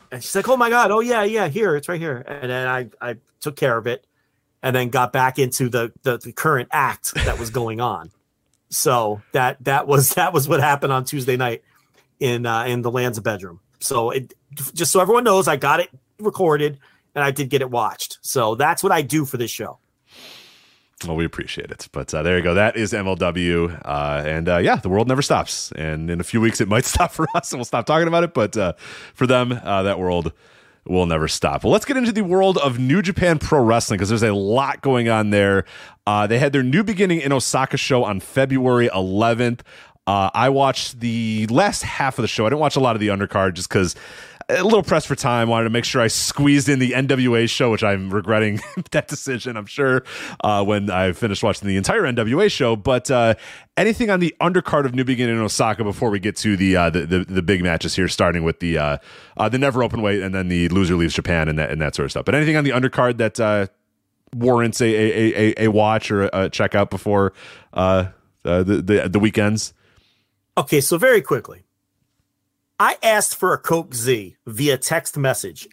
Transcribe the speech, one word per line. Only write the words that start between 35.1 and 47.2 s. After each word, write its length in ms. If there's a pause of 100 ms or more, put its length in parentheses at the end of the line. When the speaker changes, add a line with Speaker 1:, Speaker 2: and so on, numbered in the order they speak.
Speaker 2:
there. 360 (420)
Uh, 200
they 120
had 120
their 120
New 200
Beginning 380
in 100
Osaka 460
show 260
on 160
February 760
eleventh. 680 (440)
Uh, 260
I 160
watched 520
the 460
last 360
half 340
of 60
the 40
show. 180
I 40
didn't 120
watch 140
a 40
lot 160
of 40
the 100
undercard 440
just 160
'cause 260 (560)
a 120
little 180
pressed 240
for 80
time. 340
Wanted 180
to 40
make 160
sure 160
I 60
squeezed 600
in 100
the 160
N 100
W 300